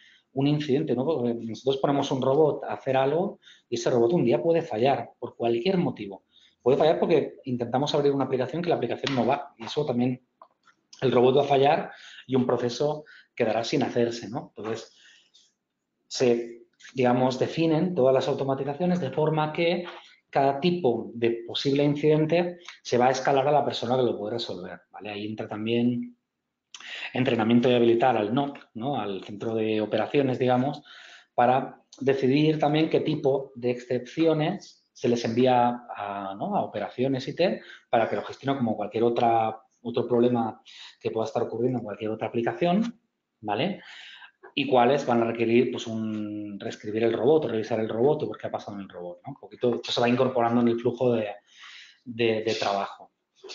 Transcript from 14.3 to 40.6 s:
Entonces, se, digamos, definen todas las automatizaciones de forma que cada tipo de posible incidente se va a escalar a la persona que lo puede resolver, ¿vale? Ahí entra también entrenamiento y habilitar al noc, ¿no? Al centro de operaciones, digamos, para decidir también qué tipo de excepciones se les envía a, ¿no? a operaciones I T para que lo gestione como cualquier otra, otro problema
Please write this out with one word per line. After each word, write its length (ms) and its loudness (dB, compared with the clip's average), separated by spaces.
Entonces, 400 -10
se, 560 0
digamos, 440 2
definen 560 0
todas 200 4
las 140 0
automatizaciones 720 -2
de 120 -4
forma 420 0
que 320 -2
cada 280 2
tipo 560 0
de 320 0
posible 380 0
incidente 760 2
se 140 -2
va 120 6
a 20 4
escalar 360 2
a 60 2
la 120 4
persona 320 -2
que 60 2
lo 140 0
puede 180 -6
resolver, 460 -10
¿vale? 200 -14
Ahí 160 -8
entra 200 -8
también 720 -2
entrenamiento 560 4
y 40 6
habilitar 420 4
al 180 -2
noc, 240 -2
¿no? 260 -4
Al 240 -6
centro 300 -8
de 260 0
operaciones, 580 0
digamos, 440 0
para 480 2
decidir 580 4
también 320 2
qué 100 2
tipo 540 -2
de 160 -4
excepciones 1200 -2
se 160 -4
les 160 2
envía 640 2
a, 400 -8
¿no? 200 -4
a 60 0
operaciones 640 -4
I 80 -10
T 240 0
para 200 2
que 80 -4
lo 60 -4
gestione 360 -4
como 180 -2
cualquier 280 -2
otra, 520 2
otro 280 -4
problema 520 0